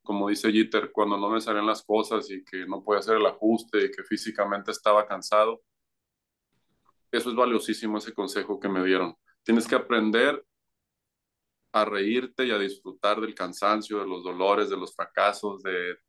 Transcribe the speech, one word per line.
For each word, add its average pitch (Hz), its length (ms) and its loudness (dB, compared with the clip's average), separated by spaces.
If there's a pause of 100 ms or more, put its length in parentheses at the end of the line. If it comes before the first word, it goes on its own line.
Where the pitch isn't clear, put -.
Como 101 260 -2
dice 104 220 0
Jeter, 107 400 2
cuando 104 260 0
no 101 120 -4
me 110 120 -2
salían 107 240 -2
las 107 180 0
cosas 107 460 0
y 95 140 -12
que 92 220 -10
no 95 180 -8
podía 104 160 2
hacer 110 160 2
el 107 100 4
ajuste 107 600 2
y 98 60 -2
que 95 120 -12
físicamente 104 680 -4
estaba 104 360 2
cansado, 107 540 0 (1500)
eso 120 180 0
es 113 60 -4
valiosísimo, 113 600 0
ese 110 160 -10
consejo 98 460 -4
que 101 80 -4
me 95 160 0
dieron. 92 320 0 (260)
Tienes 113 260 2
que 131 80 2
aprender 120 720 2 (1300)
a 107 100 4
reírte 113 600 -2
y 120 60 0
a 104 80 2
disfrutar 98 600 -2
del 110 140 -6
cansancio, 104 680 -2
de 98 80 -6
los 90 160 -8
dolores, 95 460 0
de 95 80 -4
los 87 180 -12
fracasos, 98 680 -2
de 90 340 -6 (120)